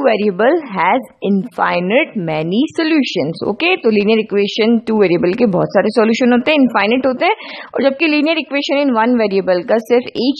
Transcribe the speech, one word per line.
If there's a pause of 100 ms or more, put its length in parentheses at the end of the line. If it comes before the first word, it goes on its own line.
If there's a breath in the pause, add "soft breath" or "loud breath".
variable (220)
has (300)
infinite (140)
many (180)
solutions।
ओके,
तो
linear
equation
two
variable
के
बहुत
सारे
solution
होते
हैं,
infinite
होते
हैं, (400 loud breath)
और
जबकि
linear
equation
in (100)
one
variable
का
सिर्फ
एक